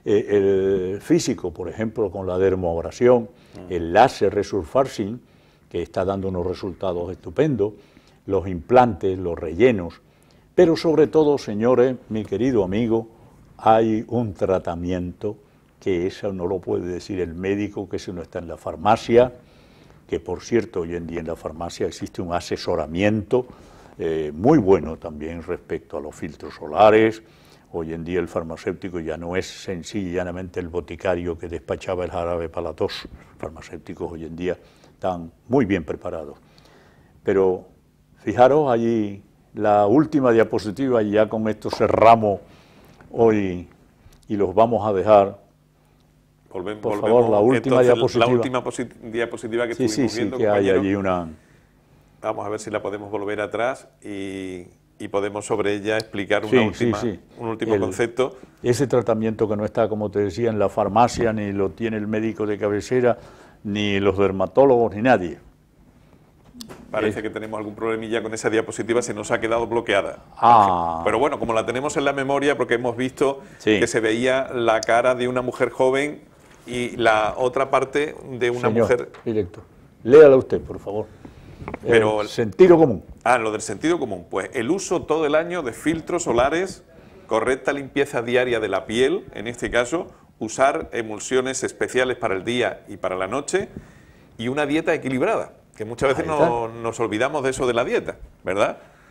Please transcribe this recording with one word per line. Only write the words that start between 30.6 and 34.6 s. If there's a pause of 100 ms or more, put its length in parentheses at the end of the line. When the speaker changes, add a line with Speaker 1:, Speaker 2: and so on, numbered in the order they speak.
Speaker 1:
boticario
que
despachaba
el
jarabe
para
la
tos.
Los
farmacéuticos
hoy
en
día (360)